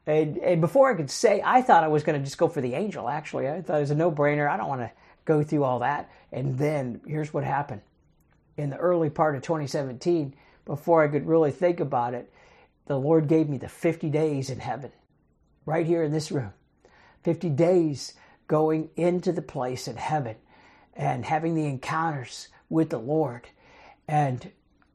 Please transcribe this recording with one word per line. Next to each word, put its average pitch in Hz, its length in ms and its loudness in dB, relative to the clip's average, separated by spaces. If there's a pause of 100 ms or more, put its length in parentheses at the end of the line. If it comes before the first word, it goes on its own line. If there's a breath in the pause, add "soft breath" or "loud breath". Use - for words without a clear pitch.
And, 156 320 2
and 175 200 2
before 262 320 4
I 220 40 0
could 151 160 -4
say, 302 340 2
I 254 160 4
thought 240 220 6
I 160 40 0
was 151 160 2
gonna 151 160 0
just 139 200 -8
go 165 100 4
for 147 120 -4
the 123 120 -2
angel, 127 340 -4
actually. 139 400 -6
I 165 140 -6
thought 156 160 -2
it 151 40 2
was 143 100 0
a 147 40 2
no-brainer. 147 540 2
I 170 80 0
don't 208 100 -4
wanna 147 240 -6 (340 soft breath)
go 151 180 4
through 151 200 2
all 127 160 2
that. 139 300 -2 (220 soft breath)
And 131 260 -4
then 139 480 -2
here's 151 280 -6
what 143 100 -2
happened. 135 380 -4 (760)
In 147 140 -4
the 135 60 -10
early 170 340 2
part 156 240 0
of 127 80 -8
twenty 156 240 -2
seventeen, 143 640 -2 (320 soft breath)
before 160 380 4
I 147 60 4
could 147 180 0
really 160 240 4
think 175 280 0
about 123 360 -2
it, 123 180 -12 (540 soft breath)
the 139 120 -2
Lord 156 280 4
gave 160 200 4
me 143 100 -4
the - 120 -10
fifty 165 400 -2
days 147 400 -2
in 120 100 -8
heaven, 127 320 -8 (720)
right 160 220 -2
here 170 180 2
in 147 80 0
this 151 200 -4
room. 120 220 -4 (720 soft breath)
Fifty 170 260 0
days 160 640 2 (320 soft breath)
going 156 500 2
into 175 340 0
the 170 100 -4
place 127 460 -6
in 113 80 -10
heaven 127 400 -4 (580 soft breath)
and 139 300 -4
having 160 320 -2
the 156 100 0
encounters 147 840 -6 (200 soft breath)
with 160 200 2
the 151 100 -4
Lord. 131 480 -2 (600 soft breath)
And 147 420 -2 (440)